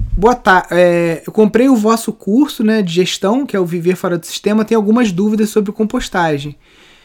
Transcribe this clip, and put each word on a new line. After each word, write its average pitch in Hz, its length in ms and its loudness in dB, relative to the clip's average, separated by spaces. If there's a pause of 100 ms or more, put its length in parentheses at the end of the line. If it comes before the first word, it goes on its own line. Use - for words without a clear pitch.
(160)
boa 226 200 2
ta-, 185 340 2
é, 170 560 2
eu 165 60 -10
comprei 226 360 4
o 269 60 6
vosso 220 380 0
curso, 247 500 -2
né, 214 200 2
de 170 100 -4
gestão, 196 520 0
que 214 120 -6
é - 20 0
o 180 80 0
Viver 175 300 -2
Fora 175 200 -4
do 165 80 -8
Sistema, 214 400 -2
tenho 226 140 0
algumas 220 320 2
dúvidas 208 400 -2
sobre 208 220 -2
compostagem. 170 840 -4 (500)